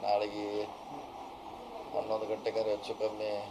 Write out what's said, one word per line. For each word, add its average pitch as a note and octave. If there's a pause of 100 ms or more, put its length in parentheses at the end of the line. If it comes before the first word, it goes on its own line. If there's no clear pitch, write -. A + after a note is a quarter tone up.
ನಾಳೆಗೆ G#2 (1500)
ಹನ್ನೊಂದು G#2+
ಗಂಟೆಗಾದ್ರೆ G#2+
ಹೆಚ್ಚು G#2
ಕಮ್ಮಿ G#2+ (200)